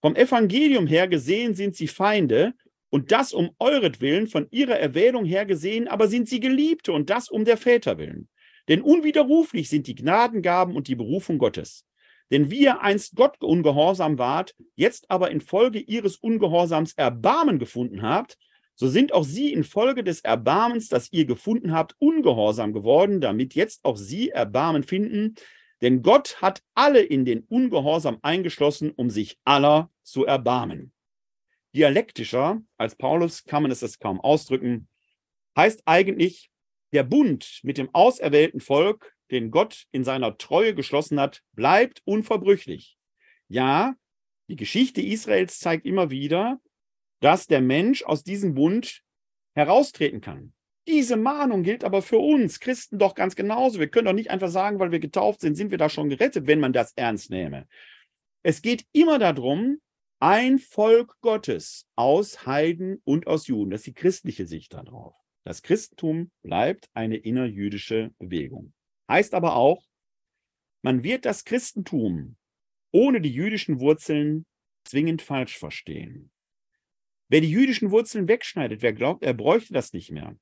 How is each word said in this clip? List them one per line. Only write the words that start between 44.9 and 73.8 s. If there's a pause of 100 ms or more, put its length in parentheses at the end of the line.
Israels
zeigt
immer
wieder, (600)
dass
der
Mensch
aus
diesem
Bund (500)
heraustreten
kann. (340)
Diese
Mahnung
gilt
aber
für
uns
Christen
doch
ganz
genauso.
Wir
können
doch
nicht
einfach
sagen,
weil
wir
getauft
sind,
sind
wir
da
schon
gerettet,
wenn
man
das
ernst
nähme. (760)
Es
geht
immer
darum, (400)
ein
Volk
Gottes (100)
aus
Heiden
und
aus
Juden.
Das
ist
die
christliche
Sicht
darauf. (300)
Das
Christentum (100)
bleibt
eine
innerjüdische
Bewegung. (360)
Heißt
aber
auch, (960)
man
wird
das
Christentum (560)
ohne
die
jüdischen